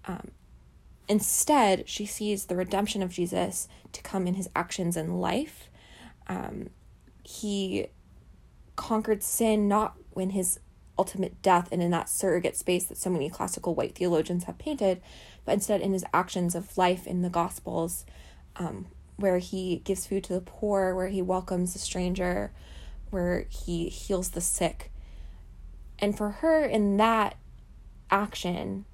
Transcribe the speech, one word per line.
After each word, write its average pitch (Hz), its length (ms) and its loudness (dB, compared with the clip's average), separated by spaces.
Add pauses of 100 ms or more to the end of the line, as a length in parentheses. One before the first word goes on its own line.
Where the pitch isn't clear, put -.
Um, - 280 -10 (760)
instead, 214 800 4
she - 160 -6
sees 208 420 -2
the 180 100 -2
redemption 190 460 0
of 180 80 -2
Jesus 180 580 -2 (240)
to - 100 -14
come 190 240 -2
in 180 80 2
his 190 200 -4
actions 170 420 -2
and 170 240 -2
life. 202 500 -2 (560)
Um, - 440 -8 (520)
he 196 640 -4 (880)
conquered 220 480 0
sin 214 460 4
not 208 280 2 (200)
in 190 140 0
his 190 280 0 (400)
ultimate - 440 -2
death 175 280 6
and 180 100 0
in 175 120 4
that - 160 0
surrogate 175 480 2
space 180 300 2
that - 120 -10
so 180 120 -2
many 160 200 0
classical - 440 -4
white - 200 -2
theologians 175 500 2
have 170 140 -10
painted, 202 420 0 (440)
but 226 80 0
instead 208 280 2
in 196 120 0
his 185 200 0
actions 175 440 2
of - 200 -6
life 180 300 4
in 180 160 0
the 180 80 0
Gospels, 170 760 -2 (520)
um, 180 300 -6 (300)
where 185 220 4
he 180 460 -2
gives 190 220 -2
food 196 180 -2
to - 80 -6
the 185 80 0
poor, 190 540 0
where 185 140 0
he 190 140 0
welcomes 180 540 0
a - 20 -10
stranger, 180 720 -2 (600)
where 180 380 0
he 170 400 -4
heals 185 420 -4
the 175 100 -6
sick. - 500 -2 (1080)
And 208 180 0
for 208 140 -2
her, 311 340 4
in 202 320 4
that 220 400 4 (720)
action 196 840 -2